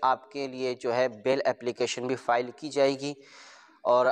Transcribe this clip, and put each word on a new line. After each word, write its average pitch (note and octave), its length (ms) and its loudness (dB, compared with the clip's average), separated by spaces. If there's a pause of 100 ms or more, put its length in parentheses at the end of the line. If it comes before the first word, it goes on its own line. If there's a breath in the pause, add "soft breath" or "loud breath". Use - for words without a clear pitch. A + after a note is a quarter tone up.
آپ C3 300 0
کے C#3 160 -8
لیے B2+ 260 -4
جو A#2+ 220 -2
ہے B2+ 120 2
بیل B2 380 -2
اپلیکیشن A#2+ 640 -2
بھی B2+ 80 0
فائل A#2+ 360 0
کی D3+ 180 -12
جائے C3+ 300 2
گی، C#3+ 140 -6 (680 loud breath)
اور B2 300 4